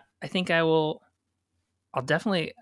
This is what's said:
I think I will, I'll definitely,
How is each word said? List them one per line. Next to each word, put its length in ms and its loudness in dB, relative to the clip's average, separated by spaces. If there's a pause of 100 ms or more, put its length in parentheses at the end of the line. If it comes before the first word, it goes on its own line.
(200)
I 60 -10
think 240 -4
I 140 4
will, 380 2 (920)
I'll 80 -2
definitely, 600 0